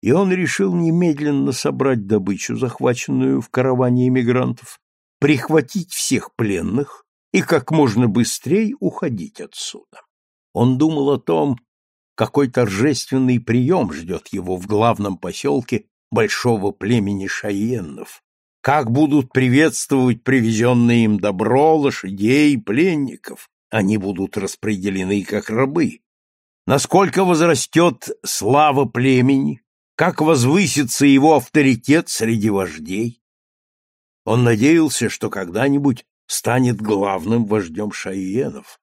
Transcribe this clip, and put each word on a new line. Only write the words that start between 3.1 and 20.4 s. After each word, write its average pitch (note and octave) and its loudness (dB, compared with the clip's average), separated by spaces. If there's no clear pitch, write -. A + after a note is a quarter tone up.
в - -12
караване B2+ 0
эмигрантов, B2+ -2
прихватить D3+ 0
всех - -4
пленных G2+ -4
и F#3 2
как C#3+ 0
можно B2+ 2
быстрей D3 -2
уходить A#2 -6
отсюда. - -16
Он B2+ 4
думал D3 2
о C3+ 0
том, D3 -2
какой C3+ 0
торжественный B2 0
приём B2 0
ждёт E2 -10
его F#2 -6
в F2+ -10
главном G#2 0
посёлке B2 -4
большого A2 0
племени G2+ -2
шайеннов, G2+ -6
как C3+ 0
будут C#3+ 2
приветствовать B2+ 2
привезённое A#2+ 2